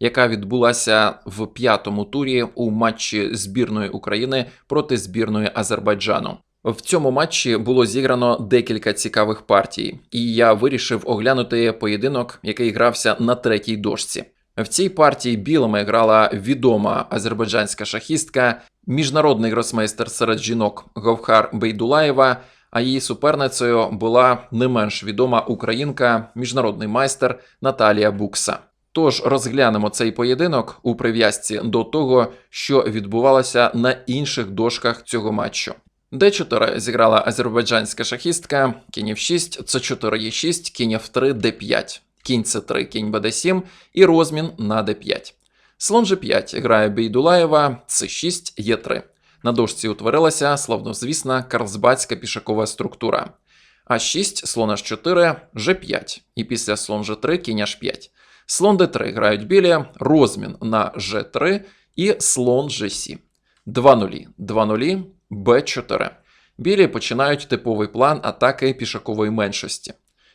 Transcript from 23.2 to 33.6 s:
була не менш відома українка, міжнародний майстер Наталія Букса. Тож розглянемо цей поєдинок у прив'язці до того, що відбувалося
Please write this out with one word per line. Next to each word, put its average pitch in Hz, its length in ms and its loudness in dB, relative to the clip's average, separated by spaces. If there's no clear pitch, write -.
була 117 480 4
не 123 180 0
менш 107 360 -2
відома 113 360 0
українка, 117 920 -2
міжнародний 113 540 -2
майстер 127 500 -2
Наталія 107 480 4
Букса. - 480 -4
Тож 151 320 2
розглянемо 117 680 2
цей 113 220 -2
поєдинок 127 720 -2
у 120 120 0
прив'язці 110 720 0
до 113 200 0
того, 127 420 2
що - 320 0
відбувалося 117 920 2